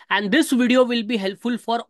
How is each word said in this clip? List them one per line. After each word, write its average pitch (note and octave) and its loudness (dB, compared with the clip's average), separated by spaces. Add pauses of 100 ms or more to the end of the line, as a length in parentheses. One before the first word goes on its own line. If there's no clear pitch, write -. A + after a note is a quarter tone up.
(140)
And G3+ 0
this D4+ 2
video B3 4
will A#3 -4
be A#3 -2
helpful G#3 -6 (120)
for A#3 -2 (100)